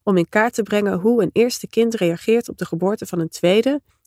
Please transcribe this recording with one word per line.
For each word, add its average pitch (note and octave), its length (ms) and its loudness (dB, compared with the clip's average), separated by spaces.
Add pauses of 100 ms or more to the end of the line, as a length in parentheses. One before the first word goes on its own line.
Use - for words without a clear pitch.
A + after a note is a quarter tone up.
om G3 140 2
in E3+ 120 0
kaart A3 240 2
te A3 100 -2
brengen G3+ 360 -2
hoe A3+ 240 2
een E3+ 100 0
eerste A#3+ 340 0
kind A3+ 280 0
reageert A3 540 0
op - 80 -14
de F3+ 80 -8
geboorte F3+ 400 -4
van F3 140 -6
een D#3+ 100 -4
tweede, A#3 520 0 (240)